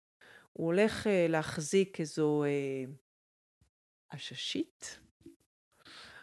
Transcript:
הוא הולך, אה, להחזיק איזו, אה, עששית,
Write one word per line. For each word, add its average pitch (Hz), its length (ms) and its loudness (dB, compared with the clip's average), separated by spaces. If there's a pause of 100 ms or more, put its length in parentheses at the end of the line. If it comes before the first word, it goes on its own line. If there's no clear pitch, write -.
(540)
הוא 165 140 -4
הולך, 196 400 2
אה, 185 220 4
להחזיק 165 720 0
איזו, 151 440 2
אה, 135 480 -2 (1200)
עששית, - 880 -8 (1200)